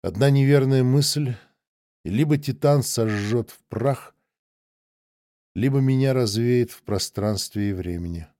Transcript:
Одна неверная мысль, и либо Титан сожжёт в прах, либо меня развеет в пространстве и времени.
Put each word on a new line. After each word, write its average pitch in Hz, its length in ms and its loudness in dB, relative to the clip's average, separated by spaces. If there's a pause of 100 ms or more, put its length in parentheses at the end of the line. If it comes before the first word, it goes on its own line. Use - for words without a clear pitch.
Одна 98 300 0
неверная 135 520 4
мысль, 139 520 0 (720)
и - 20 -8
либо 143 300 0
Титан 143 440 0
сожжёт 110 680 -2
в - 140 -20
прах, 120 520 -6 (1400)
либо 135 260 0
меня 135 340 2
развеет 120 560 0
в - 140 -20
пространстве 101 840 -4
и 101 60 -2
времени. 87 520 -8 (140)